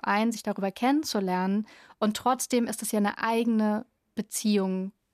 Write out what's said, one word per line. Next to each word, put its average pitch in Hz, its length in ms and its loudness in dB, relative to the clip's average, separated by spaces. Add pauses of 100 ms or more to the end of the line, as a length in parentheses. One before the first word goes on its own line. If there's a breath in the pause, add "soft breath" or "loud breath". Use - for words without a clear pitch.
ein, 214 280 2
sich 214 120 -6
darüber 196 280 -2
kennenzulernen 202 960 0 (320 loud breath)
und 214 180 0
trotzdem 247 480 0
ist 220 160 -6
es 208 100 -6
ja 214 60 0
eine 202 220 0
eigene 226 680 0 (300)
Beziehung 196 760 0 (220)